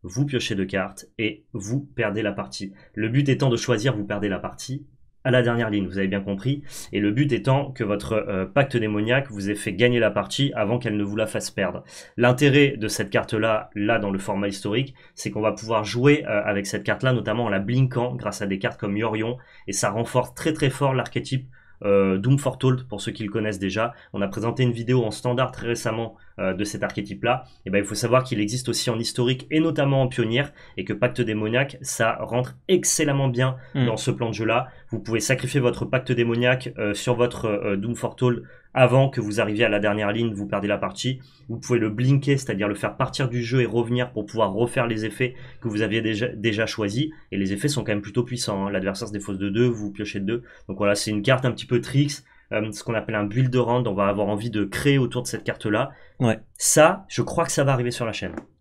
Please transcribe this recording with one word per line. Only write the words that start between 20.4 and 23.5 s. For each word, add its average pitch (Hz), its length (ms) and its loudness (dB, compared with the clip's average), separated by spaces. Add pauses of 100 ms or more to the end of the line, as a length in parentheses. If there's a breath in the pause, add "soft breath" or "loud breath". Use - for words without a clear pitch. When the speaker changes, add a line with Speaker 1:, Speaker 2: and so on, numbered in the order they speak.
Speaker 1:
très 151 180 2
fort 139 220 0
l'archétype, - 560 -4 (360 soft breath)
euh, 98 340 4
Doom 127 200 4
Foretold, 127 500 0
pour 101 120 -10
ceux 117 120 -8
qui - 120 -8
le 101 60 -6
connaissent 107 280 -2